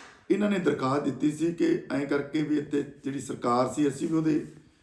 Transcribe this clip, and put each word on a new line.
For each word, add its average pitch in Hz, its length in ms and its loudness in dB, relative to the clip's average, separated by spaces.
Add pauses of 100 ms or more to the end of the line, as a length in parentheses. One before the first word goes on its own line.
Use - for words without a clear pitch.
(300)
ਇਹਨਾਂ 202 200 4
ਨੇ 190 80 2
ਦਰਖਾਸਤ 139 460 0
ਦਿੱਤੀ 143 280 0
ਸੀ 165 200 -2
ਕਿ - 400 0
ਐਂ 139 140 0
ਕਰਕੇ 147 360 0
ਵੀ 147 160 0
ਇੱਥੇ 139 240 -2
ਜਿਹੜੀ 135 380 -8
ਸਰਕਾਰ 127 520 0
ਸੀ, 151 160 2
ਅਸੀਂ 165 200 -2
ਵੀ 160 60 0
ਉਹਦੇ 160 320 2 (360)